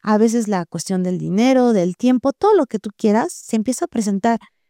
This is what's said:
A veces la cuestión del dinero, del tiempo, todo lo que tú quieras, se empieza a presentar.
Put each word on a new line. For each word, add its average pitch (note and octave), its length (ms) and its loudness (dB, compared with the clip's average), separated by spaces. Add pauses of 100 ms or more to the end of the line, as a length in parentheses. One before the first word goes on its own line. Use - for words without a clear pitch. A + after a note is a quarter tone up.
A G#3+ 140 0
veces A3+ 300 0
la F#3 180 -2
cuestión F3+ 380 -4
del F3+ 140 -2
dinero, A#3+ 560 2
del F3+ 240 0
tiempo, B3+ 340 2
todo G#4 220 2
lo E4 120 2
que A3 140 -8
tú G#3+ 160 -10
quieras, A3+ 380 0
se - 220 -8
empieza B3 300 -2
a - 40 -12
presentar. G#3+ 500 -2 (300)